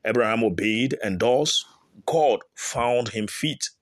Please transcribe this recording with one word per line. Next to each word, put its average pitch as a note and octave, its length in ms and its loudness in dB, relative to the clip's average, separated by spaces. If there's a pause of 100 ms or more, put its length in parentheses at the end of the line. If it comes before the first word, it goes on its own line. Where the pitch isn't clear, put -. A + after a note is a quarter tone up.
Abraham A2+ 400 2
obeyed, A2 580 0
and F#2+ 180 -4
thus B2+ 460 2 (400)
God D3 340 2 (140)
found A#2+ 540 -2
him A2 180 -4
fit - 420 -6 (140)